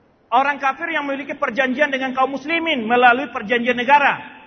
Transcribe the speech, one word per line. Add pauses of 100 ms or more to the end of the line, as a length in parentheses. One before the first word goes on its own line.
(300)
Orang
kafir
yang
memiliki
perjanjian
dengan
kaum
muslimin
melalui
perjanjian
negara.